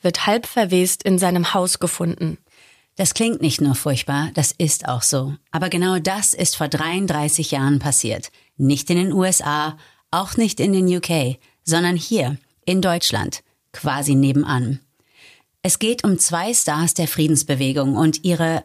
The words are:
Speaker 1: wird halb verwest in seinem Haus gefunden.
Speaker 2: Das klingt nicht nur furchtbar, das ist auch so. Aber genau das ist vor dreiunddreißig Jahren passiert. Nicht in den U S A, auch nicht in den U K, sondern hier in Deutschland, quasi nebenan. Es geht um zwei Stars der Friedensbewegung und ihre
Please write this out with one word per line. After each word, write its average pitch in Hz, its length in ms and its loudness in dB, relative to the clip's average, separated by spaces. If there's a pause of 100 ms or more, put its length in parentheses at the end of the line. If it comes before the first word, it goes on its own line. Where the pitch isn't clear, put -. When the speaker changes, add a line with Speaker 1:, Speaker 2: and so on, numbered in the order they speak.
Speaker 1:
wird - 240 0
halb 226 200 2
verwest 185 580 0
in 190 160 2
seinem 175 340 2
Haus 185 260 0
gefunden. 170 580 -4 (580)
Speaker 2:
Das - 180 0
klingt 226 280 0
nicht 151 180 0
nur 139 160 4
furchtbar, 143 580 -2
das 151 200 0
ist - 340 -2
auch 123 140 -2
so. 143 340 0 (160)
Aber 165 160 -2
genau 180 320 0
das 190 340 0
ist - 220 0
vor 151 140 -2
dreiunddreißig 156 800 -2
Jahren 139 280 2
passiert. 127 520 -2 (240)
Nicht 139 340 0
in 175 60 2
den 180 160 2
U 185 140 2
S 185 160 0
A, 151 340 -4 (340)
auch 185 280 -2
nicht 226 240 0
in 196 100 2
den 185 160 4
U 180 140 2
K, 139 360 -2 (280)
sondern 175 320 2
hier 147 400 -2 (260)
in 185 180 0
Deutschland, 170 600 -2 (300)
quasi 143 420 0
nebenan. 135 640 2 (840)
Es - 160 0
geht 233 280 -2
um 190 120 4
zwei 180 360 -2
Stars 165 400 0
der 160 160 -2
Friedensbewegung 139 880 0
und 156 260 2
ihre 165 420 0